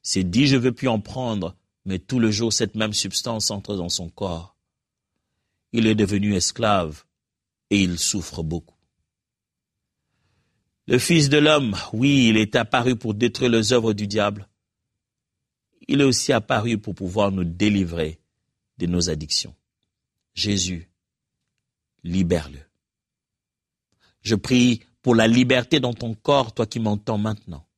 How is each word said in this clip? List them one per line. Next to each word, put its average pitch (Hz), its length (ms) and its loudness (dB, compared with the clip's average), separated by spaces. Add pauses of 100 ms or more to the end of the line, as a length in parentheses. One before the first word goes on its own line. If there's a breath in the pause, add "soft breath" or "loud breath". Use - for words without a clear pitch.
Il - 40 -10
s'est 95 160 -2
dit, « 110 240 2
Je 135 80 4
veux 123 160 2
plus 127 160 -4
en 110 120 0
prendre. » 107 560 -6 (280)
Mais 95 140 -4
tout 127 200 -4
le 113 120 2
jour, 107 220 -2
cette 110 240 -4
même 107 180 -4
substance 107 560 -6
entre 101 260 -8
dans 87 140 -6
son 85 180 -8
corps. 87 480 -10 (1160)
Il 113 140 2
est 110 80 4
devenu 104 400 0
esclave 92 720 -2 (640)
et 101 140 4
il 87 160 0
souffre - 440 -6
beaucoup. 80 340 -10 (2000)
Le 123 120 2
Fils 151 300 4
de 147 100 4
l'homme, 147 380 4 (160)
oui, 127 360 4
il 107 80 6
est 107 200 0
apparu 120 400 0
pour 107 180 -6
détruire 120 360 0
les 113 220 2
œuvres 113 200 2
du 104 140 -4
diable. 104 420 -4 (1400)
Il 143 120 2
est 139 40 6
aussi 135 280 0
apparu 113 460 0
pour 104 160 -8
pouvoir 98 380 -2
nous 92 120 -2
délivrer 85 760 -2 (600)
de 87 80 -4
nos 87 240 0
addictions. 76 440 -6 (800)
Jésus, 90 540 -4 (1120)
libère-le. 85 580 -2 (1600)
Je 107 120 0
prie 123 480 2 (180)
pour 123 140 4
la 113 120 6
liberté 123 540 4
dans 123 120 -2
ton 113 220 -8
corps, 135 400 0
toi 117 120 -2
qui 117 140 -8
m'entends 104 380 -2
maintenant. 104 480 -8 (120)